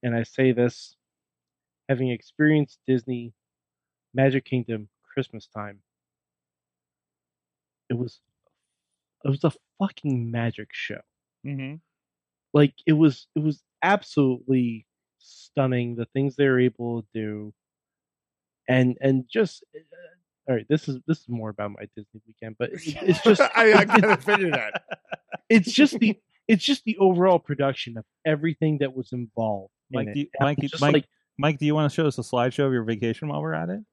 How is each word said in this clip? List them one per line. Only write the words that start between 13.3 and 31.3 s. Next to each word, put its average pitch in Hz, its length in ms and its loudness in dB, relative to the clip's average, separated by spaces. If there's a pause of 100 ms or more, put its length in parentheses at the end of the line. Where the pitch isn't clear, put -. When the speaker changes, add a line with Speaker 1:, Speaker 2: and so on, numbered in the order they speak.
Speaker 1:
it 156 80 0
was 151 200 -4 (180)
absolutely 131 1040 0 (340)
stunning, 123 760 -4
the 117 100 -6
things 135 300 -2
they 143 120 2
were 127 120 4
able 120 420 0
to 107 120 -16
do. 107 400 -8 (1120)
And, 127 340 2
and 135 280 0
just, - 340 -2 (120)
uh, 151 40 -18 (680)
all 127 60 0
right, 104 140 -4
this 151 200 0
is, 131 180 -8
this 156 120 -2
is - 100 -20
more 110 200 -6
about 104 220 -8
my 104 240 -16
Disney 107 320 -20
weekend, 110 320 -16
but 120 140 -6
it, - 80 -14 (200)
it's 175 200 2
just, 214 200 6
Speaker 3:
<laughs> 254 140 0
I, 226 160 6
I 226 100 8
Speaker 1:
it's, 208 100 0
Speaker 3:
kinda 208 260 6
figured 196 360 0
that. 113 300 -6 (680)
Speaker 1:
it's 220 220 4
just 285 280 4
the, 214 180 0 (300)
it's 220 160 4
just 277 200 -2
the 220 140 -4
overall 185 420 4
production 135 580 -4
of 110 60 -12 (220)
everything 156 540 -2
that 135 160 -4
was 127 180 -10
involved 110 580 -6 (200)
in 131 80 -4
Speaker 2:
Mike, 135 100 -4
Speaker 1:
it. 104 40 -12
Speaker 2:
do 143 80 -4
you, 147 60 -6 (120)
Speaker 1:
And 139 60 0
Speaker 2:
Mike, 143 160 -2
Speaker 1:
it's 139 100 -6
just 160 100 -6
Speaker 2:
Mike, 180 120 4
Speaker 1:
like, 147 120 2 (320)